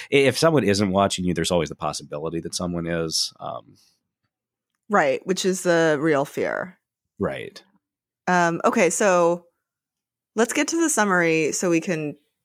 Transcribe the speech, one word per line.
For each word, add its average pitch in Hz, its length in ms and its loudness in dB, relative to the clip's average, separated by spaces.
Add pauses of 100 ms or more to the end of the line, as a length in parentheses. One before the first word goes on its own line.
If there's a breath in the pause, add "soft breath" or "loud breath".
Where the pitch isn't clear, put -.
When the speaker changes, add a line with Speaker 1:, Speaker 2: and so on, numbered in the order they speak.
(120)
Speaker 1:
i-, - 60 2
if 135 200 2
someone 151 280 2
isn't 98 260 2
watching 95 320 0
you, 90 100 0
there's 82 180 -2
always 82 180 0
the 78 60 -12
possibility 76 680 -8
that 85 140 -12
someone 87 320 -6
is, 82 520 -4
um, - 360 -12 (1120)
Speaker 2:
Right, 156 360 2
which 185 200 -2
is 185 180 -2
the 165 380 4
real 147 240 2
fear. 85 520 -6 (420)
Speaker 1:
Right. 67 420 -6 (680)
Speaker 2:
Um, 175 380 2
okay, 226 240 4
so 175 560 2 (880)
let's 226 180 0
get 294 160 0
to 330 120 -2
the 320 80 2
summary 170 640 2
so 185 160 -2
we 165 120 2
can 156 340 -6 (300)